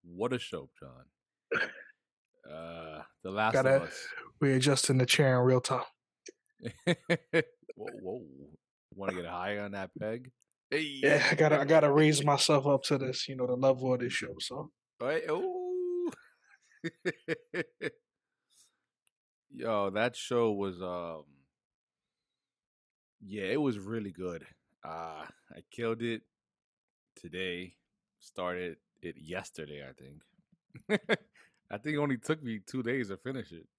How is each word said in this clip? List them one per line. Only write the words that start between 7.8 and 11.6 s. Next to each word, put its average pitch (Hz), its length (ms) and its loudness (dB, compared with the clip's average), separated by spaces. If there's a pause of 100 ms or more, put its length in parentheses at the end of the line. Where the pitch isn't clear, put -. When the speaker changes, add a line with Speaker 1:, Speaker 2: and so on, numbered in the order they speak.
Speaker 1:
Wanna 95 200 -4
get 87 120 -6
high 92 320 -4
on 101 140 -6
that 95 260 -8
peg? 120 320 -8 (400)
Hey. 143 320 -2
Speaker 2:
Yeah, 143 260 4
I - 60 2
gotta, 151 260 6